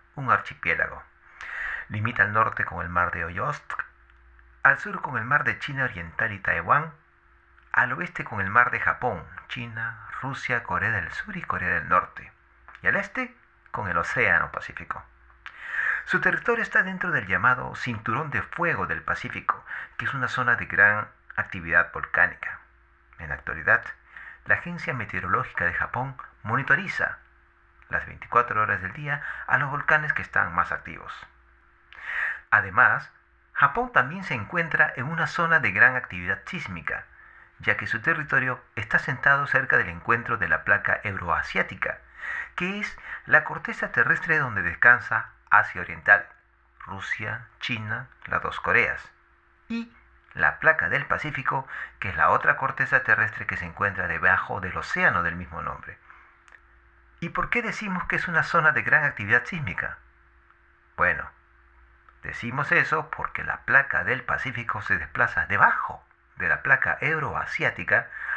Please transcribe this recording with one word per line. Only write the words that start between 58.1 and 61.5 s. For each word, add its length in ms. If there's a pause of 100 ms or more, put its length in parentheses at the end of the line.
es 120
una 140
zona 300
de 100
gran 220
actividad 420
sísmica? 540 (960)
Bueno, 320 (920)